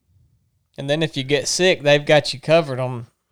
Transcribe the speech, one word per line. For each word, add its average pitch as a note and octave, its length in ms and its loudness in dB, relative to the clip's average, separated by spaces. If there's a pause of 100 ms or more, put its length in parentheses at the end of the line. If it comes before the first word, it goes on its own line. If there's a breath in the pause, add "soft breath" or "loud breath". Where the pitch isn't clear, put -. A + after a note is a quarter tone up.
(760)
And C#3 120 -6
then D3+ 140 0
if - 140 -4
you C3+ 60 -2
get C3+ 240 -2
sick, F3+ 360 0
they've D3 220 4
got D3+ 280 2
you C3 60 -14
covered D3+ 400 0
on B2+ 280 -8 (240)